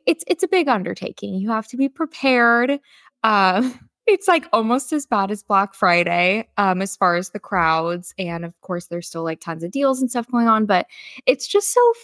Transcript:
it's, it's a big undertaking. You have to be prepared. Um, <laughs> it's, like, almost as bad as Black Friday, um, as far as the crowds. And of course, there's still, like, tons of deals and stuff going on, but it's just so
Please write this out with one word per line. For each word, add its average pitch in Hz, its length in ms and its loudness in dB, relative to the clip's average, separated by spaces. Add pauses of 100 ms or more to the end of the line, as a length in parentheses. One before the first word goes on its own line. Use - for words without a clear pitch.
it's, 330 200 0
it's - 160 -2
a 349 60 0
big 349 200 0
undertaking. 196 640 -4
You 196 160 -4
have 220 180 -4
to - 80 -14
be 269 120 0
prepared. 262 920 0 (420)
Um, 208 560 2 (160)
<laughs> - 120 -20
it's, 403 220 2
like, 339 240 2
almost 233 400 0
as 294 140 -4
bad 196 240 -2
as 208 120 -6
Black 196 320 0
Friday, 175 760 0 (100)
um, 190 240 2
as 196 140 -8
far 175 200 2
as 185 140 -6
the 208 100 -10
crowds. 170 800 -2
And 170 260 -6
of 170 180 -14
course, 175 240 -8
there's 175 200 -10
still, 165 180 -8
like, 160 160 -6
tons 160 240 -10
of 175 60 -8
deals 269 300 0
and 254 100 -2
stuff 233 200 -6
going 233 180 2
on, 214 180 2
but 196 200 2 (400)
it's 277 200 0
just - 260 0
so 480 200 4 (120)